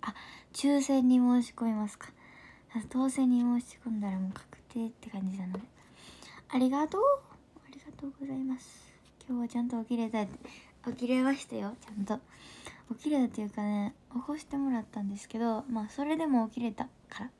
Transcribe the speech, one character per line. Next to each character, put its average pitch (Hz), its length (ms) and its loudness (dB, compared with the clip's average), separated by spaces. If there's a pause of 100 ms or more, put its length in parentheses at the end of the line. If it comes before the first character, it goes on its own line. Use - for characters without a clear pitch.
あ、 208 120 -8 (380)
抽 285 300 4
選 269 260 4
に 254 80 8
申 247 260 6
し 233 140 -4
込 - 80 -4
み 226 100 2
ま 214 140 -2
す - 100 -12
か。 - 140 -18 (640)
あ、 220 120 -2
当 262 220 2
選 262 180 4
に 247 120 6
申 240 200 4
し - 240 -14
込 233 60 -4
ん 214 100 -2
だ 202 80 -2
ら 190 100 -2
も 190 100 -2
う 190 40 -6
確 - 240 -14 (120)
定 226 180 -4
っ 226 40 -4
て - 200 -18
感 190 180 -4
じ 190 80 -6
な 185 120 -6
の 185 60 -6
で。 190 60 -4 (880)
あ 269 100 0
り 254 120 4
が 285 160 2
と 370 120 -2
う。 415 40 4 (640)
あ - 60 -20
り 277 80 -18
が 302 100 -18 (100)
と 285 60 -8
う 277 140 -8
ご 277 40 -8
ざ 277 80 -6
い 262 120 -4
ま 262 160 -2
す。 - 320 -20 (360)
今 254 100 -2
日 240 40 0
は 233 60 -2
ち 240 100 -4
ゃ 240 40 0
ん 240 60 -2
と 240 140 -4
起 220 60 -10
き 240 80 0
れ 226 120 0
た、 214 160 -2
起 - 720 -12
き 247 120 -4
れ 254 160 4
ま 269 100 2
し - 140 -10
た 233 80 -8
よ、 208 180 -4 (100)
ち - 40 -20
ゃ - 20 -16
ん 208 140 -4
と。 220 160 -4 (760)
起 - 80 -18
き 302 80 -2
れ 269 160 4
た 214 80 -4
と 220 60 -6
い 214 60 -4
う 202 40 -6
か 208 120 -6
ね、 208 340 -2 (180)
起 247 60 -2
こ 294 180 -6
し - 80 -14
て - 100 -6
も 277 140 0
ら 240 100 0
っ 214 80 -8
た - 120 -8
ん 202 80 -2
で 202 100 -6
す - 80 -14
け 226 140 -6
ど、 233 280 0
ま 220 180 -2
あ、 - 20 -10
そ 277 160 -4
れ 311 120 0
で 320 120 0
も 240 220 4
起 - 40 -20
き 240 60 -4
れ 233 100 -2
た 214 140 -8 (240)
か - 160 -10
ら。 254 160 -12